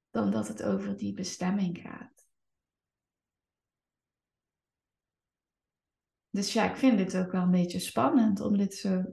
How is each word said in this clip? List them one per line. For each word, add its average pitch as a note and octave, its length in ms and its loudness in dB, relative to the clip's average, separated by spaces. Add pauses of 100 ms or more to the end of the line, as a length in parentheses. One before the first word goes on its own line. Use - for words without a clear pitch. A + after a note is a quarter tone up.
(100)
dan G#3 200 0
dat A3 180 -2
het - 140 -10
over G3 340 -2
die G3+ 180 -6
bestemming F#3 640 -4
gaat. - 480 -18 (4000)
Dus G3 220 -2
ja, G3+ 180 2
ik - 60 -8
vind B3 220 4
dit F#3 180 0
ook F#3 160 -2
wel F#3 100 0
een F3+ 80 4
beetje F3+ 280 2
spannend A3+ 640 2
om G#2 160 0
dit - 180 0
zo F#3 380 0